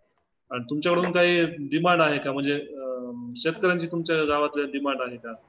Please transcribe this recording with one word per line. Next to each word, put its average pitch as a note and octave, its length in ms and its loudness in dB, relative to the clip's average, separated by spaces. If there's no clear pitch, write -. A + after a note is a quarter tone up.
आणि B2 180 -6
तुमच्याकडून F3 420 0
काही F3 340 4
डिमांड D#3+ 560 2
आहे D3 180 4
का, C#3 120 -4
म्हणजे, C#3 220 0
अं, B2+ 840 -8
शेतकऱ्यांची E3 520 0
तुमच्या E3 360 0
गावातल्या D3 420 2
डिमांड C#3 360 -2
आहे B2 160 -6
का A2+ 160 -12